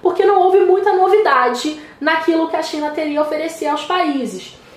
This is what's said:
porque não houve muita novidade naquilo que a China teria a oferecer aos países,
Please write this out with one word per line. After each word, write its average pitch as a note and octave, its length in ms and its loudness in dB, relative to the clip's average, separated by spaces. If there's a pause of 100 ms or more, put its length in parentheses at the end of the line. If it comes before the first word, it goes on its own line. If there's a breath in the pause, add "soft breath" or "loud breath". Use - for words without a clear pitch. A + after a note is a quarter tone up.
porque F#4 240 0
não G4 160 4
houve F#4 180 4
muita F#4 320 2
novidade D4+ 880 2 (200 loud breath)
naquilo D#4+ 500 0
que E4 80 -4
a D#4+ 40 -2
China D4+ 300 -6
teria D4+ 280 -4
a D4 40 0
oferecer D#4 440 -6
aos D4 180 -4
países, C#4 720 -4 (180 loud breath)